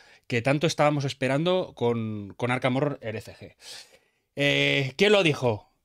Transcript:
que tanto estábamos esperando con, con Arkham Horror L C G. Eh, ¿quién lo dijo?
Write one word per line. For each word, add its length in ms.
que 140
tanto 260
estábamos 380
esperando 680
con, 640
con 120
Arkham 260
Horror 260
L 180
C 140
G. 200
Eh, 560
¿quién 140
lo 140
dijo? 480